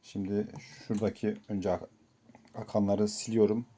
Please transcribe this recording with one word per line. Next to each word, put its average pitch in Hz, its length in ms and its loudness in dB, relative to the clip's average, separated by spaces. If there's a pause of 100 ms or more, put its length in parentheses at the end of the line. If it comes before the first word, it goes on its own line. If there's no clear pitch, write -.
Şimdi 101 460 -4 (120)
şuradaki - 760 -4 (120)
önce 98 220 -2
ak-, 87 180 -4 (680)
akanları 104 520 2
siliyorum. 110 580 2 (120)